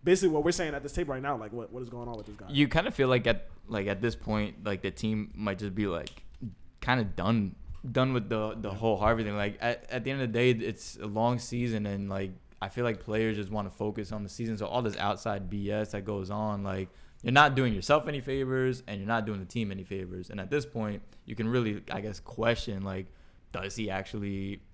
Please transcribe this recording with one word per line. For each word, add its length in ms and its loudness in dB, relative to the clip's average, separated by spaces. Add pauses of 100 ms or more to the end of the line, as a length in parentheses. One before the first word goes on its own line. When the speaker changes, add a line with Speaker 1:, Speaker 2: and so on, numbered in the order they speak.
Speaker 1:
basically 240 8
what 160 4
we're 80 6
saying 220 0
at 100 -6
this 80 -6
table 220 0
right 80 -4
now. 140 0
Like, 160 -8
what, 200 -8
what 100 -8
is 60 -8
going 200 -10
on 80 -6
with 100 -8
this 100 -12
guy? 140 -16
Speaker 2:
You 180 6
kinda 240 2
feel 160 4
like 180 6
at, 220 2 (200)
like, 200 0
at 120 0
this 140 2
point, 480 -2
like, 200 -2
the 100 -2
team 420 -2
might 240 -2
just 160 -4
be, 140 2
like, 340 -4 (600)
kinda 220 4
done, 520 2 (340)
done 220 4
with 160 0
the, 320 0
the 100 -4
Speaker 3:
Yeah. 60 -4
Speaker 2:
whole 220 2
Harvey 260 4
thing. 120 -2
Like, 240 -2
at, 300 -2
at 140 -4
the 80 -2
end 80 -2
of 80 0
the 40 -4
day, 180 6
it's 480 -2
a 80 -6
long 340 2
season, 460 -2
and, 220 -2
like, 240 -4 (320)
I 60 -6
feel 140 -2
like 160 0
players 360 0
just 140 -4
wanna 200 -2
focus 420 -4
on 100 -6
the 60 -6
season. 280 -4
So 100 -2
all 160 0
this 140 0
outside 540 -2
B 200 -2
S 220 0
that 120 -4
goes 260 -4
on, 340 -2
like, 240 -2 (340)
you're 100 0
not 220 8
doing 200 4
yourself 340 4
any 120 -4
favors 680 0
and 120 -6
you're 100 -6
not 180 2
doing 140 -2
the 60 -8
team 240 -2
any 140 -6
favors. 460 -8
And 100 -8
at 100 -6
this 160 0
point, 360 -4 (220)
you 100 -8
can 140 0
really, 420 2
I 100 -4
guess, 200 -8
question, 600 0
like, 240 -4 (460)
does 240 -6
he 120 -2
actually 720 -4 (140)